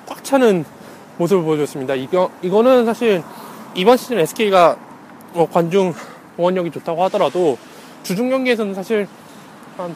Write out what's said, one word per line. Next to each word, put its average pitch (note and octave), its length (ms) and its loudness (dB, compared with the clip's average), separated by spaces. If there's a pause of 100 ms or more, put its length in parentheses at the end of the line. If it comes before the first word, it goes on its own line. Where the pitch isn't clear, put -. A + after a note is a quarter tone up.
꽉 - 180 -16
차는 A3+ 400 2 (540)
모습을 E3+ 260 0
보여줬습니다. D3 520 -2
이거, D#3 340 0 (120)
이거는 A3+ 440 4
사실 G#3+ 380 0 (500)
이번 G#3+ 240 4
시즌 A#3+ 220 -4
에스케이가 F3 580 4 (560)
뭐 E3 160 0
관중 F3 440 0 (440)
동원력이 F3 340 0
좋다고 E3 340 -4
하더라도 F3 520 0 (460)
주중 A3 260 -2
경기에서는 A#3+ 460 -2
사실 G3 320 -4 (720)
한 F3 180 -8